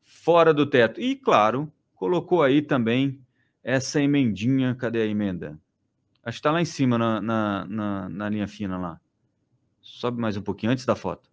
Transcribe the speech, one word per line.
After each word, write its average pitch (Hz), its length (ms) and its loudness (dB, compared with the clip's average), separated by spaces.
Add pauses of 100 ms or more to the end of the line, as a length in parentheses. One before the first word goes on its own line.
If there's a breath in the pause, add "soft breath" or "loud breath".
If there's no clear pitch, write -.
fora 165 540 4
do 143 120 4
teto. 120 340 2
E, 262 160 -2
claro, 131 560 2 (220)
colocou 175 480 0
aí 139 200 4
também 131 580 0 (440)
essa 131 360 -2
emendinha. 131 760 0
Cadê 117 280 -2
a 110 40 0
emenda? 90 520 -4 (640)
Acho 113 160 -10
que - 40 -18
tá 151 100 0
lá 170 80 0
em 165 60 0
cima, 127 300 0
na, 113 240 0
na, 107 440 -2
na, 101 440 -6
na 101 200 -8
linha 107 180 -2
fina 92 320 -8
lá. 85 220 -8 (800)
Sobe 120 400 -8
mais 107 160 -2
um 101 60 -6
pouquinho, 101 280 -4
antes 127 140 -2
da 113 100 2
foto. - 380 -8